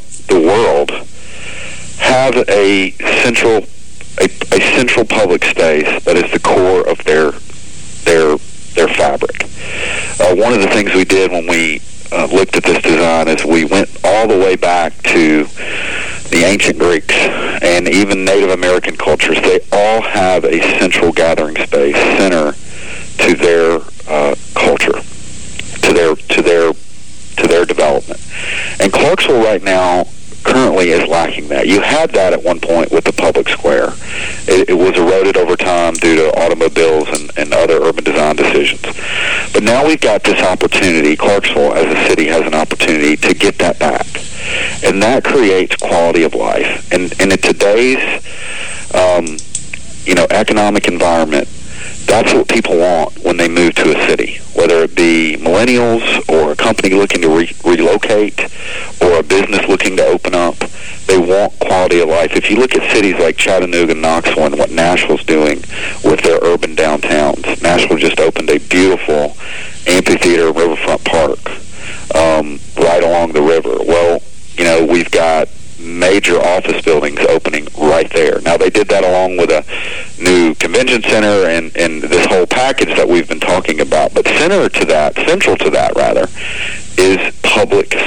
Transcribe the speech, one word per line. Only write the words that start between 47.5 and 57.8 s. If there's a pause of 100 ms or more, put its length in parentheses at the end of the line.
um, (680)
you
know,
economic
environment, (580)
that's
what
people
want
when
they
move
to
a
city, (160)
whether
it
be
millennials (100)
or
a
company
looking
to
re-, (120)
relocate (640)